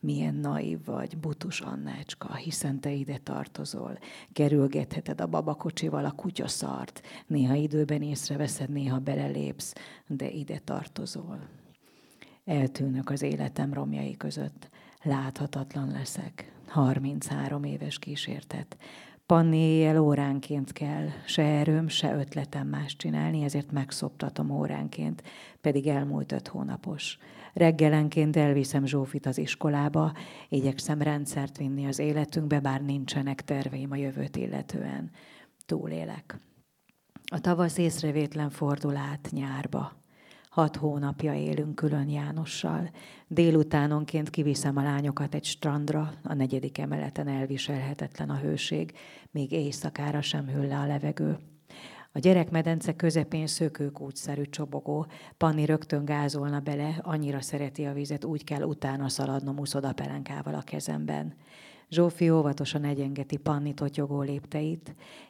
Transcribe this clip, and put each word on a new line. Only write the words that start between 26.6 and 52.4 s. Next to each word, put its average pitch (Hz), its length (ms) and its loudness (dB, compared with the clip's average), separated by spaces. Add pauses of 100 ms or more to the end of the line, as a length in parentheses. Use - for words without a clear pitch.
Reggelenként 156 840 6
elviszem 143 500 4
Zsófit 135 400 0
az 131 120 0
iskolába, 151 720 2 (360)
igyekszem 139 540 0
rendszert 143 540 0
vinni 139 300 -2
az 139 120 -2
életünkbe, 151 640 2
bár 135 220 0
nincsenek 139 640 -2
terveim 139 460 -4
a 139 60 -4
jövőt 139 400 -4
illetően. - 760 -4 (560)
Túlélek. 160 720 -6 (920)
A - 100 -4
tavasz 175 380 2
észrevétlen 151 720 0
fordul 143 460 0
át 143 340 -6
nyárba. 139 640 -4 (520)
Hat 151 280 4
hónapja 143 580 0
élünk 151 400 -2
külön 143 340 2
Jánossal. 156 800 -2 (360)
Délutánonként 156 1040 6
kiviszem 143 460 2
a 139 60 4
lányokat 143 520 0
egy 147 100 -2
strandra, 151 680 0 (100)
a - 120 -4
negyedik 135 440 0
emeleten 147 500 -2
elviselhetetlen 139 1040 -4
a 143 60 -2
hőség, 151 560 -2 (380)
még 139 220 -2
éjszakára 147 680 -2
sem 143 280 -2
hűl 139 180 0
le 139 120 -2
a 143 80 0
levegő. 147 520 0 (760)
A - 60 -4
gyerekmedence 165 800 4